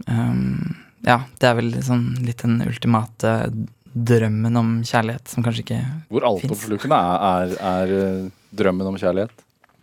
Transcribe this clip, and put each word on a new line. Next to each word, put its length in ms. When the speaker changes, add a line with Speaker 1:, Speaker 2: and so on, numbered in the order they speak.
Speaker 1:
Um, 760
ja, 180
det 180
er 80
vel 200
sånn 260
litt 260
den 180
ultimate 720
drømmen 720
om 140
kjærlighet 460
som 160
kanskje 220
ikke 160
Speaker 2:
Hvor 180
Speaker 1:
finnes. 220
Speaker 2:
altoppslukende 560
er, 180
er, 400
er, 360
eh, 380
drømmen 420
om 80
kjærlighet? 420